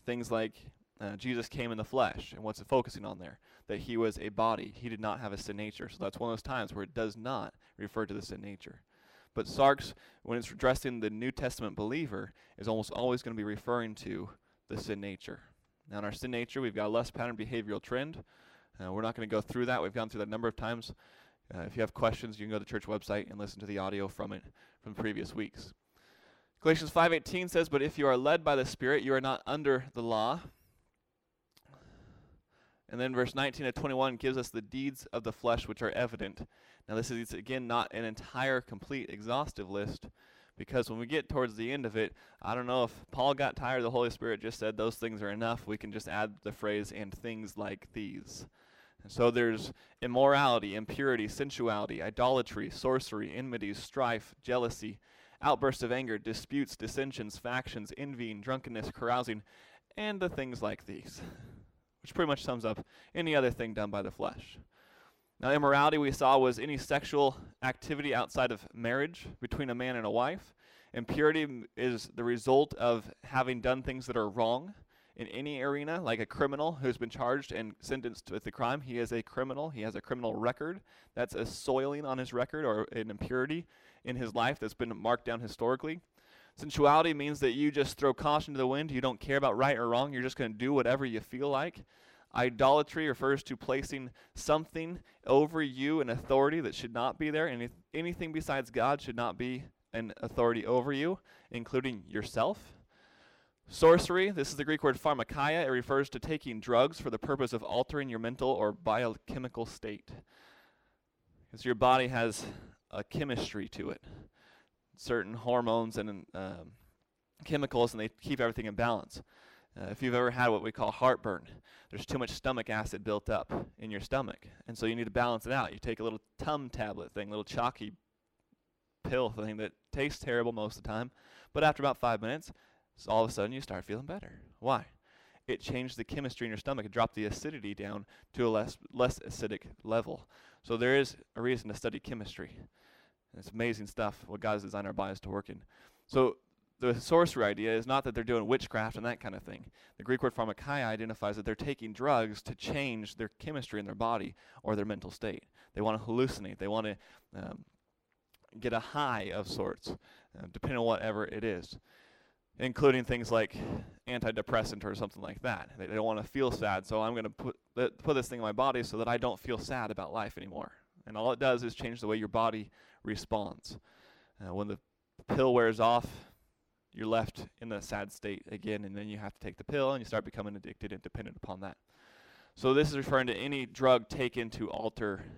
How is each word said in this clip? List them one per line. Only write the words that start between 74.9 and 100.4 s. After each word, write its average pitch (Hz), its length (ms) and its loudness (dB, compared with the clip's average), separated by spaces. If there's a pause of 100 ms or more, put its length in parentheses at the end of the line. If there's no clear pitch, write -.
in 117 140 -8
any 139 320 -6
arena, 143 400 -2
like 117 200 0
a 107 60 -2
criminal 143 540 0
who's 127 160 2
been 120 140 -4
charged 135 400 0
and 110 300 -6
sentenced 120 500 -6
with 95 140 -4
the 107 80 -8
crime. 131 280 0
He 127 180 -6
is 117 140 0
a 117 100 0
criminal. 135 480 -4
He 120 120 -8
has 107 140 -4
a 101 40 -4
criminal 120 360 -4
record. 151 440 -2 (360)
That's 120 180 -2
a 113 100 -2
soiling 139 600 -2
on 131 140 -2
his 127 140 -6
record 127 320 -2
or 110 280 2
an 110 180 -4
impurity 131 560 -2 (380)
in 123 100 -4
his 120 180 -4
life 120 280 2
that's 110 140 -4
been 117 220 -4
marked 117 280 2
down 117 160 -2
historically. 127 600 -2 (560)
Sensuality 151 580 6
means 143 260 -2
that 135 100 6
you 147 220 2
just 139 260 2
throw 135 160 6
caution 151 400 2
to 139 40 -2
the 131 80 4
wind. 143 260 0
You 127 80 0
don't 127 180 0
care 139 180 0
about 135 200 4
right 131 200 4
or 117 120 0
wrong. 127 240 2
You're 127 100 -2
just 131 140 -4
gonna 117 140 -2
do 123 220 0
whatever 135 320 4
you 113 140 -2
feel 131 320 -4
like. 139 340 -2 (480)
Idolatry 135 760 4
refers 135 360 2
to - 120 -6
placing 135 540 -4 (260)
something 160 640 0 (260)
over 151 360 6
you, 139 380 0
an 127 100 0
authority 139 500 4
that 113 160 -2
should 117 160 -8
not 120 260 0
be 151 120 -2
there. 156 180 0
Any, 120 220 -6 (220)
anything 170 400 -4
besides 139 380 -2
God 131 320 2
should 117 140 -8
not 117 200 0
be 127 280 -4 (280)
an 113 260 -6
authority 117 460 2